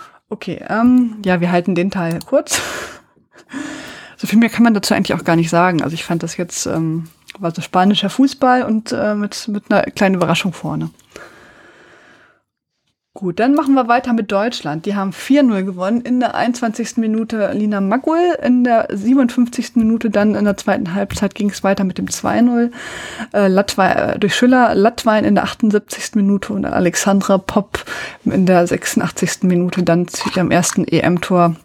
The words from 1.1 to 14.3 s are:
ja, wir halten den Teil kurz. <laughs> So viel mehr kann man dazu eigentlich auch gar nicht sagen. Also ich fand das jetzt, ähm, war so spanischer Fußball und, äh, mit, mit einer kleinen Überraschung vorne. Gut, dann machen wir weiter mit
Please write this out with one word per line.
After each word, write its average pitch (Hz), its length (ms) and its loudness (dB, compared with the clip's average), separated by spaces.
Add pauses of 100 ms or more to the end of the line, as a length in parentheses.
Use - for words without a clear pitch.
ja, 180 160 2
wir 175 120 0
halten 175 240 2
den 185 140 0
Teil 170 360 -4
kurz. - 400 0
<laughs> - 40 -10 (1500)
So - 100 -8
viel 208 120 4
mehr 233 100 6
kann 220 140 2
man 233 100 6
dazu 202 220 0
eigentlich 196 200 0
auch 160 100 -6
gar 170 120 2
nicht 165 140 2
sagen. 175 320 2
Also 151 100 -4
ich 160 120 -10
fand 170 180 -4
das 165 160 -8
jetzt, - 280 -6
ähm, 160 420 -2 (300)
war 170 160 -4
so 180 60 -8
spanischer 196 480 2
Fußball 254 540 2
und, 220 280 -2
äh, 208 240 -2
mit, 208 340 -6
mit 208 220 -6
einer 202 120 2
kleinen 190 320 0
Überraschung 170 400 0
vorne. 160 340 -6 (2250)
Gut, 175 260 -6
dann 262 160 2
machen 277 200 2
wir 254 120 2
weiter 247 260 0
mit 226 200 -2